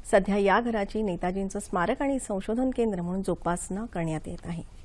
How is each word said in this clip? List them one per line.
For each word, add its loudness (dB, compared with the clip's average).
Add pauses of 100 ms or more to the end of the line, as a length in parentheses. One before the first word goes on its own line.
(120)
सध्या 6
या 6
घराची 0
नेताजींचं -2
स्मारक 0
आणि 0
संशोधन 0
केंद्र 0
म्हणून -2
जोपासना -2
करण्यात -2
येत -10
आहे. -8